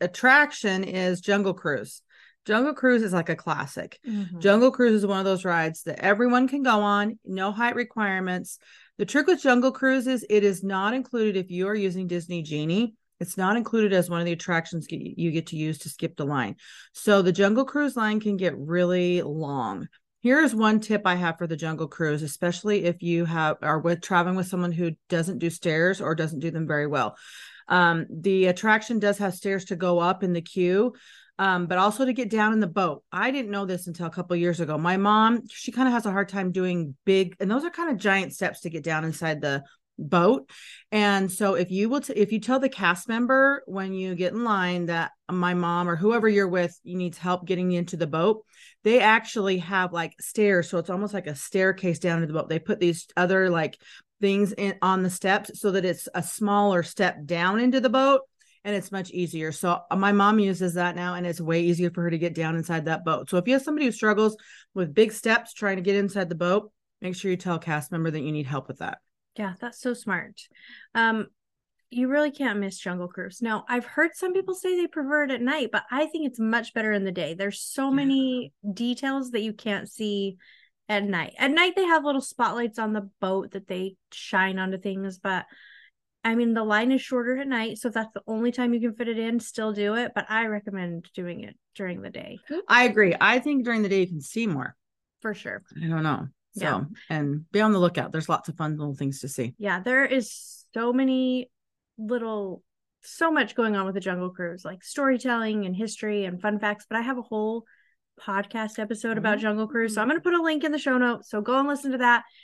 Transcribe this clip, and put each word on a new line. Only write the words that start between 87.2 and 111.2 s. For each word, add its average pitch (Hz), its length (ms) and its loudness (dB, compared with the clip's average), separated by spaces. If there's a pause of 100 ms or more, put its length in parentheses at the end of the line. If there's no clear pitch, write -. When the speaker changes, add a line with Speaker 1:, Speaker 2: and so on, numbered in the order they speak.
Speaker 2:
at 277 100 -6
night, 226 300 -4
so - 100 -6
if 220 60 -6
that's 220 200 -4
the - 140 -12
only 226 240 0
time 240 220 0
you 226 80 0
can 226 140 -2
fit 233 120 -6
it 226 100 -2
in, 226 220 -2
still 220 320 -6
do 208 240 0
it, 240 180 -4
but 202 160 -4
I 220 180 0
recommend 190 640 -6
doing 175 320 -10
it - 120 -20 (180)
during 185 260 -8
the 196 80 -12
day. - 300 -14 (280)
Speaker 1:
I 247 160 8
agree. 208 360 4
I 233 200 4
think 277 240 0
during 226 180 0
the 202 80 0
day 196 120 2
you 180 60 0
can 170 140 -6
see 226 240 -4
more. 139 300 -4 (460)
Speaker 2:
For 214 120 -6
sure. - 300 -12 (180)
Speaker 1:
I 165 60 -4
don't 160 160 -2
know. 147 240 -2 (260)
So, 185 120 -6
Speaker 2:
Yeah. 143 180 -2 (260)
Speaker 1:
and 151 420 -4
be 202 100 2
on 214 100 4
the 196 80 4
lookout. 170 320 0
There's 160 160 -4
lots 165 220 -2
of - 80 -8
fun 156 200 -2
little 147 180 -4
things 135 260 -4
to 139 80 -8
see. 127 280 -6
Speaker 2:
Yeah, 190 220 -2
there 254 260 2
is - 680 -4
so 233 180 -2
many 262 580 2 (480)
little, 220 640 -6 (420)
so - 280 0
much 262 240 0
going 220 220 2
on 196 80 -2
with 190 100 -4
the 196 60 -4
Jungle 185 300 -4
Cruise, 180 340 -10
like 185 180 -14
storytelling 233 800 0
and 185 80 -4
history 208 520 -4
and 180 160 -8
fun 208 180 -2
facts, 208 300 -4
but 220 80 -2
I 233 40 -2
have 254 160 -4
a 247 40 -8
whole 220 440 -4 (540)
podcast 214 600 -6
episode 226 380 -4
about 208 200 2
Speaker 1:
Mm. 214 40 -4
Speaker 2:
Jungle 214 260 0
Cruise, 226 280 -2
so 214 60 0
I'm 233 80 0
gonna 320 100 2
put 349 140 0
a 339 80 2
link 311 240 0
in 294 80 0
the 302 40 -2
show 269 200 0
notes, 240 320 0